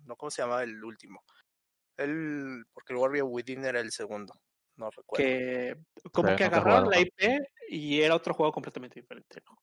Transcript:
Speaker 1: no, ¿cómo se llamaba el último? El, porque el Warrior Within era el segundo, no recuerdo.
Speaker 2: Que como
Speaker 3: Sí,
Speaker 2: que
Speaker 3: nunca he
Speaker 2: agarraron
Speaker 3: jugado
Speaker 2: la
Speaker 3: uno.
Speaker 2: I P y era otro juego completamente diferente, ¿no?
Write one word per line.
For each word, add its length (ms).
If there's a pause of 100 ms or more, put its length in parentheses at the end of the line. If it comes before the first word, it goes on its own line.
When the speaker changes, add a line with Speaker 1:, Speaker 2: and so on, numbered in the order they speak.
Speaker 1:
no, 120
¿cómo 140
se 120
llamaba 220
el 200
último? 400 (720)
El, 760
porque 220
el 60
Warrior 300
Within 360
era 140
el 120
segundo, 420 (420)
no 140
recuerdo. 460
Speaker 2:
Que 400 (360)
como 220
Speaker 3:
Sí, 0
Speaker 2:
que 100
Speaker 3:
nunca 160
he 20
Speaker 2:
agarraron 240
Speaker 3:
jugado 40
Speaker 2:
la 100
Speaker 3:
uno. 0
Speaker 2:
I 100
P 300 (280)
y 340
era 120
otro 200
juego 180
completamente 480
diferente, 460
¿no? 160